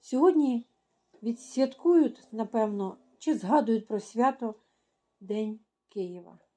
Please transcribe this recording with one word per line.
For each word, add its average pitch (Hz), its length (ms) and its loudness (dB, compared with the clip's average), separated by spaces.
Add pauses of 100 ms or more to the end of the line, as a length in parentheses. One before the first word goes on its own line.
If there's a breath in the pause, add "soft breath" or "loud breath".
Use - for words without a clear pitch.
сьогодні 285 640 2 (560)
відсвяткують, 262 1080 0
напевно, 214 680 -4 (200)
чи 311 160 -2
згадують 220 520 0
про 208 140 -6
свято 240 540 -2 (680)
День 214 400 -8 (280)
Києва. 180 500 -12 (180)